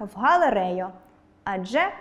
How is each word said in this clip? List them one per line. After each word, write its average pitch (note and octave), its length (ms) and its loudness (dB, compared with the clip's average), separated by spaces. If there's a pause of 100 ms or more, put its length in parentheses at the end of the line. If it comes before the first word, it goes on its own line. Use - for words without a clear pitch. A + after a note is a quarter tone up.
в G3+ 180 -12
галерею, G#3 720 2 (560)
адже G3+ 440 -2 (120)